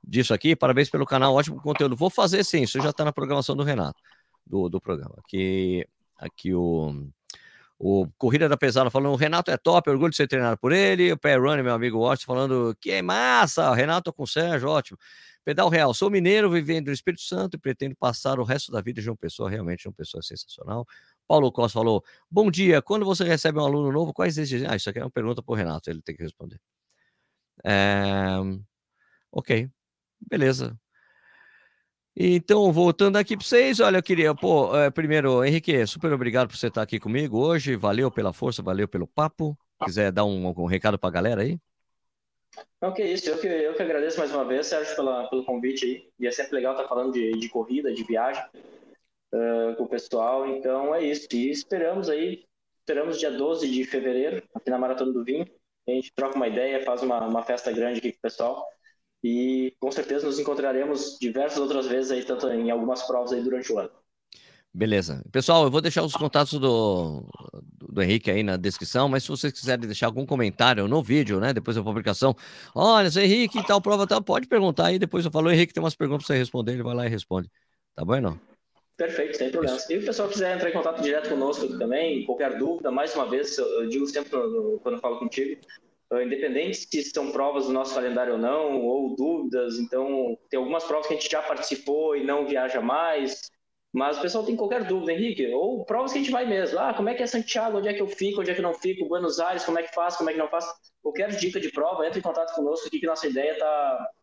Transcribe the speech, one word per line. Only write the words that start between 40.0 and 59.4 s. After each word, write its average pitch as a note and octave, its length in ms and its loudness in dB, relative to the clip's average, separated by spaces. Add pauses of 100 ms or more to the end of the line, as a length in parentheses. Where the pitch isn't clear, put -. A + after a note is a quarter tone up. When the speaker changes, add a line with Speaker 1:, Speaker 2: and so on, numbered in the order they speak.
Speaker 1:
dar G#2 140 2
um, F#2+ 220 -2
um F2 180 -2
recado F#2+ 340 0
pra F#2 100 -2
galera F#2+ 320 0
aí? D#3+ 160 -2 (1200)
Speaker 2:
Não, F#3 120 -2
que G#3 100 -2
isso, F3 260 -2
eu D#3+ 100 -2
que, G#3 80 -4
eu D#3+ 280 0
que G3+ 60 -2
agradeço D#3+ 380 -2
mais D3 140 -2
uma C#3 100 0
vez, C3 240 -2
Sérgio, D3+ 280 -2
pela, B2+ 340 -2
pelo C3 160 -2
convite B2+ 400 -2
aí, B2+ 240 -6 (100)
e A#2+ 80 -2
é A#2+ 40 0
sempre C3+ 240 -4
legal C3 200 0
tá C3 120 -4
falando B2+ 260 -2
de, A2+ 200 0
de A2+ 160 -4
corrida, B2 440 -2
de A2+ 100 -8
viagem, A#2 400 -2 (920)
eh, A#2 440 0
com A#2+ 60 -2
o A2+ 60 -4
pessoal, A#2+ 580 -2
então C3+ 460 -2
é E3 100 0
isso, D3 300 -2
e B2 180 0
esperamos E3+ 580 -2
aí, D#3+ 360 -2 (340)
esperamos D#3 400 -4
dia D3+ 120 -2
doze D3 380 -2
de B2+ 160 0
fevereiro, C3 580 -2 (120)
aqui A#2 140 -6
na B2+ 80 0
Maratona B2+ 360 -2
do A#2+ 100 -2
Vinho, D3+ 240 -4 (400)
a B2 40 -2
gente B2+ 220 -2
troca C3+ 220 -4
uma B2+ 120 0
ideia, C3+ 380 -2
faz B2 180 -2
uma, A#2+ 240 0
uma A2+ 160 -2
festa B2 280 -4
grande A#2 280 -2
aqui A#2 140 -4
com - 60 -20
o - 20 -14
pessoal, A#2 440 -4 (580)
e B2+ 560 0